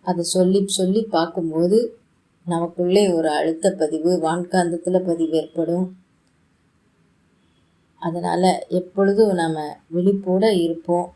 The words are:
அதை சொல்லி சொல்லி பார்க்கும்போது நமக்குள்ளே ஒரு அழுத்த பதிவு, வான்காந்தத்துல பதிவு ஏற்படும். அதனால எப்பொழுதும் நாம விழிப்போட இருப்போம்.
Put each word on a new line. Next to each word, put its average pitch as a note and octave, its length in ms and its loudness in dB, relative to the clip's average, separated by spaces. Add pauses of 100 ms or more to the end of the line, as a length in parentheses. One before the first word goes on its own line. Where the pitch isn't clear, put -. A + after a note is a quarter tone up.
அதை F3 220 -2
சொல்லி F#3 420 2
சொல்லி F#3+ 360 0
பார்க்கும்போது E3+ 960 0 (480)
நமக்குள்ளே F3 680 0
ஒரு D#3+ 180 2
அழுத்த D#3 400 0
பதிவு, D#3 480 0
வான்காந்தத்துல F3 880 0
பதிவு E3 240 -2
ஏற்படும். E3 680 -2 (2000)
அதனால F3 720 -2
எப்பொழுதும் G3 680 2
நாம D#3+ 420 -4 (180)
விழிப்போட F#3+ 500 0 (180)
இருப்போம். F3 540 -2